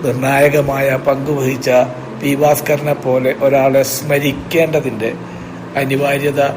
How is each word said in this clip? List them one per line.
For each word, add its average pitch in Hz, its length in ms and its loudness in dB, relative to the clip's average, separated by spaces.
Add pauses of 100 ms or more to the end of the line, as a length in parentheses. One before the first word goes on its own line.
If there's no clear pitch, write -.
നിർണായകമായ 139 800 2 (220)
പങ്കുവഹിച്ച 135 600 -2 (520)
പി 143 100 0 (120)
ഭാസ്കരനെ 147 600 0
പോലെ 127 260 2 (180)
ഒരാളെ 135 360 4 (120)
സ്മരിക്കേണ്ടതിൻ്റെ 143 1160 -2 (680)
അനിവാര്യത 139 580 0 (160)